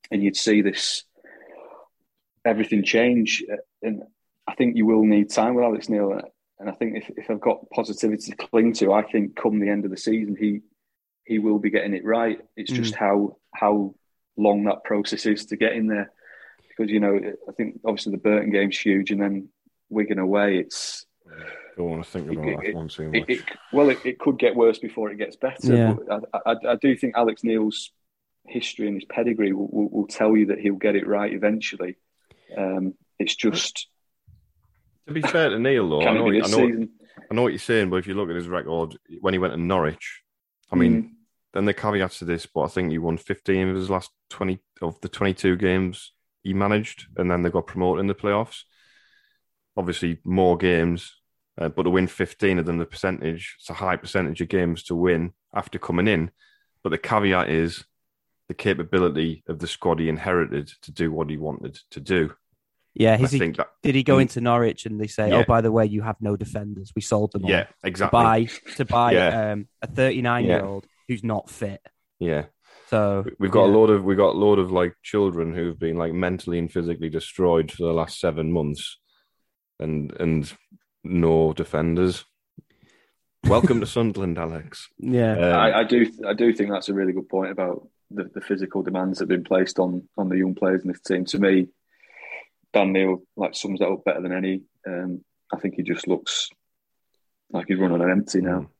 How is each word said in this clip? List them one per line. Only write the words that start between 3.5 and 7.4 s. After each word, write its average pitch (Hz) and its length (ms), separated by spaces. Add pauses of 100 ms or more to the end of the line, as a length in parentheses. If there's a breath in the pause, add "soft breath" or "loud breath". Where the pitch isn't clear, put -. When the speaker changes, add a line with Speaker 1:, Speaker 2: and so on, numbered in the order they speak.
Speaker 1:
And 107 220 (440)
I 107 80
think 120 220
you 110 80
will 110 180
need 104 260
time 117 260
with 120 100
Alex 110 240
Neil. 101 320 (380)
And 101 100
I - 40
think 113 220
if, 107 220
if 110 120
I've 107 120